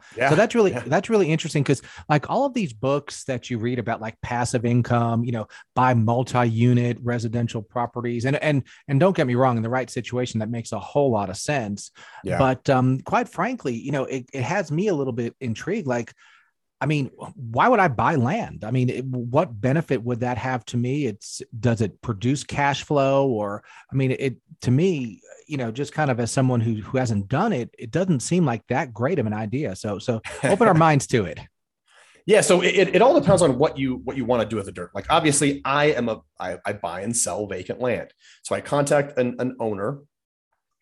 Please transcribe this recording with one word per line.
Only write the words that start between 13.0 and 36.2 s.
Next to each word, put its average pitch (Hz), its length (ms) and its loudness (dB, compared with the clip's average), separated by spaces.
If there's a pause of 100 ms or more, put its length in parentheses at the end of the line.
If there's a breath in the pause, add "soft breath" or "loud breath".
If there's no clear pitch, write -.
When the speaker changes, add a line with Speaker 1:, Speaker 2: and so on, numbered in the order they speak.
Speaker 2:
quite 226 280 -2
frankly, 185 460 -4
you 131 160 -8
know, 143 140 -2
it, 127 280 -6
it 131 100 -6
has 165 280 -4
me 165 160 -2
a 202 80 0
little 135 180 -2
bit 117 280 -6
intrigued. 139 480 -6
Like, 117 260 -4 (680 soft breath)
I 135 60 -2
mean, 147 240 0 (240)
why 131 340 0
would 254 100 4
I 185 80 4
buy 131 300 0
land? 123 480 -2
I 110 80 -6
mean, 127 180 2
it, 127 140 -6
what 123 560 -2
benefit 131 420 0
would 120 180 -4
that 123 160 -2
have 127 300 -4
to - 100 -8
me? 127 300 -2
It's, - 340 -8 (180)
does 113 220 2
it 98 200 -2
produce 120 420 -2
cash 143 400 -2
flow? 139 460 2
Or, 104 340 -4 (280 loud breath)
I - 40 -8
mean, 131 240 0
it, 131 180 -2 (260)
to 123 100 2
me, 139 480 0 (260)
you 147 120 -6
know, 117 120 -4
just 127 220 -6
kind 151 180 0
of 117 80 0
as 117 140 -2
someone 127 280 4
who, 113 140 0
who 107 240 -4
hasn't 110 300 0
done 196 240 0
it, 123 260 -4
it 113 140 -12
doesn't 175 260 0
seem 170 260 2
like 117 220 -2
that 131 260 -2
great 131 280 -2
of 110 60 0
an 107 60 -2
idea. 110 440 -4
So, 104 240 -6
so 113 220 -4 (200)
open 196 240 4
our 190 80 6
Speaker 1:
<laughs> 160 140 6
Speaker 2:
minds 147 200 4
to 113 160 2
it. 80 140 -8 (880 soft breath)
Speaker 1:
Yeah. 196 140 6
So 175 220 4
it, - 120 2
it, 185 220 4
it 180 60 6
all 269 180 8
depends 185 220 4
on 135 160 4
what 143 200 0
you, 131 200 -2
what 127 180 -8
you 131 80 -2
wanna 113 220 2
do 110 100 -6
with 98 100 -4
the 98 60 -12
dirt. 87 200 -12
Like, 98 160 -8
obviously, 147 560 2
I 143 280 2
am 120 160 -2
a, 110 140 -6 (180)